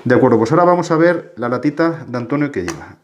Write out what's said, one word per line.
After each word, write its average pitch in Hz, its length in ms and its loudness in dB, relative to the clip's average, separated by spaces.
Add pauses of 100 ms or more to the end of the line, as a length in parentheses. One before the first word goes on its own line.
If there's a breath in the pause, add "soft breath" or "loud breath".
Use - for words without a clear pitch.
De 123 100 4
acuerdo, 120 220 4
pues 113 160 0
ahora 175 120 4
vamos 175 260 2
a 165 80 0
ver 170 380 0
la 120 120 -6
latita 151 580 -2
de 120 120 -8
Antonio 143 340 -4
que 90 120 -6
lleva. - 400 -12